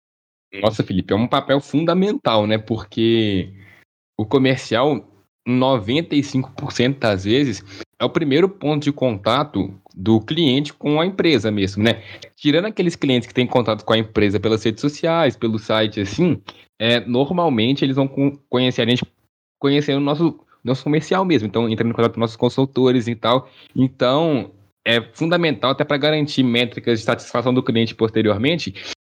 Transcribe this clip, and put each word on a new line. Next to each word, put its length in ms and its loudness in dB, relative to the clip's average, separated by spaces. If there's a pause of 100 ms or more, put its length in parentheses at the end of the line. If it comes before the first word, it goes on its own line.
(600)
Nossa, 220 0
Felipe, 300 -2
é 20 2
um 120 2
papel 320 0
fundamental, 880 0
né? 100 2
Porque 960 0 (640)
o 80 -4
comercial, 800 0 (400)
noventa 720 0
e 80 2
cinco 300 -4
por 180 -10
cento 280 0
das 240 0
vezes, 400 0 (360)
é 60 0
o 40 0
primeiro 380 2
ponto 360 -4
de 80 -2
contato 840 -2 (200)
do 280 2
cliente 520 0
com 260 -2
a 60 0
empresa 460 0
mesmo, 320 -2
né? 180 2 (340)
Tirando 300 0
aqueles 300 -2
clientes 320 0
que 60 -20
têm 120 0
contato 380 0
com 100 0
a 40 4
empresa 420 0
pelas 240 0
redes 160 -2
sociais, 560 0
pelo 240 -4
site, 400 -2
assim, 420 0 (380)
é, 220 2
normalmente 840 0
eles 140 0
vão 100 2
con-, 300 -2 (120)
conhecer 320 0
a 40 0
gente 180 2 (560)
conhecendo 380 0
o 60 -2
nosso, 360 0 (240)
nosso 200 -4
comercial 420 0
mesmo. 220 2
Então, 200 -2
entrando 240 0
em 20 -4
contato 200 2
com 80 -6
nossos 160 -2
consultores 720 2
e 60 -2
tal. 360 0 (260)
Então, 760 0 (320)
é 180 2 (120)
fundamental 580 0
até 120 0
pra 140 0
garantir 440 0
métricas 580 0
de 60 -12
satisfação 480 -2
do 80 2
cliente 320 0
posteriormente, 800 0 (300)